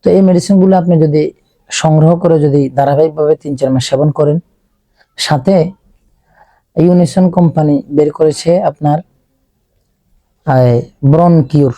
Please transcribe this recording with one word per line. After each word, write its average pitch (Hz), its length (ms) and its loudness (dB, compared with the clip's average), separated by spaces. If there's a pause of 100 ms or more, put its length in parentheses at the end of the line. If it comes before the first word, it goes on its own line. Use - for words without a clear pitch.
তো 202 60 0
এই 185 120 2
মেডিসিনগুলো 185 560 2
আপনি 170 240 0
যদি 151 300 0 (380)
সংগ্রহ 160 500 2
করে 165 200 0
যদি 143 300 0
ধারাবাহিকভাবে 151 680 0
তিন 143 200 -10
চার 135 160 -4
মাস 131 180 -2
সেবন 143 220 0
করেন, 151 280 -2 (800)
সাথে 165 540 -2 (1040)
ইউনিসন 180 520 2
কোম্পানি 151 600 0
বের 147 220 0
করেছে 165 500 -2
আপনার, 151 380 -2 (1500)
আহ, 127 340 0 (320)
ব্রন 165 320 2
কিউর 143 340 0